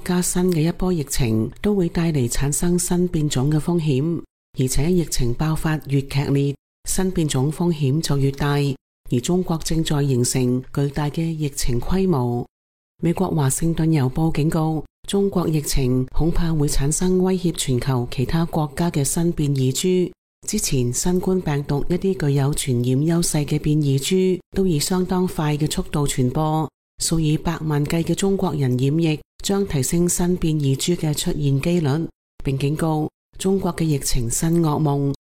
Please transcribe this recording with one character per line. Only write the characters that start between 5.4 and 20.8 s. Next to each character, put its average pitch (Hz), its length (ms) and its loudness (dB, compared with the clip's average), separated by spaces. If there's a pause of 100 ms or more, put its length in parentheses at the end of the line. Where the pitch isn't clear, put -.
發 156 220 0 (120)
越 139 160 0
劇 139 260 -2
烈， 143 260 0 (340)
新 185 220 0
變 170 160 0
種 139 240 0
風 175 220 0
險 147 280 0
就 143 160 0
越 135 140 2
大， 143 240 -2 (560)
而 123 100 2
中 180 220 0
國 175 200 -2
正 160 200 0
在 147 200 0
形 127 200 2
成 127 400 0 (100)
巨 143 160 0
大 147 220 -4
嘅 165 100 -4
疫 160 300 -4
情 123 280 0
規 190 280 0
模。 123 360 0 (600)
美 170 100 2
國 185 160 0
華 147 180 2
盛 165 280 0
頓 160 140 0
郵 135 220 2
報 160 240 0
警 151 140 2
告， 156 340 0 (240)
中 202 220 2
國 190 180 0
疫 156 140 0
情 131 460 0
恐 160 240 2
怕 165 200 2
會 151 160 2
產 143 240 2
生 185 300 2
威 185 160 2
脅 175 160 0
全 127 260 -2
球 123 300 0
其 123 160 -2
他 165 200 0
國 151 300 -2
家 170 140 0
嘅 147 140 0
新 170 300 0
變 143 220 0
異 131 160 2
株。 185 400 0 (360)
之 - 120 -4
前 123 340 0